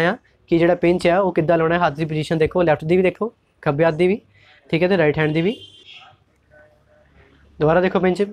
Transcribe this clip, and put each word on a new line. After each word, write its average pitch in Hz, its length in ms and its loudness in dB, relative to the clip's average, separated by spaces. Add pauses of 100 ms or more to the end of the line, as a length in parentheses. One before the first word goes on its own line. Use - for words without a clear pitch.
ਆ 220 60 -2 (340)
ਕਿ 170 80 2
ਜਿਹੜਾ 170 180 2
ਪਿੰਚ 175 320 0
ਆ 175 120 2
ਉਹ 185 140 0
ਕਿੱਦਾਂ 170 240 0
ਲਾਉਣਾ 165 180 0
ਹੈ। 175 40 0
ਹੱਥ 156 160 0
ਦੀ 160 100 -6
ਪੋਜੀਸ਼ਨ 156 320 -4
ਦੇਖੋ, 156 240 0
ਲੈਫਟ 156 240 0
ਦੀ 175 120 2
ਵੀ 185 60 2
ਦੇਖੋ, 185 280 -2 (320)
ਖੱਬੇ 151 220 0
ਹੱਥ 165 100 0
ਦੀ 175 120 0
ਵੀ, 208 120 -2 (500)
ਠੀਕ 165 140 -2
ਹੈ, 180 40 2
ਤੇ 190 100 2
ਰਾਈਟ 151 200 2
ਹੈਂਡ 156 160 0
ਦੀ 165 80 -2
ਵੀ। 202 140 -2 (2000)
ਦੁਬਾਰਾ 165 220 2
ਦੇਖੋ 185 180 0
ਪਿੰਚ, 185 340 0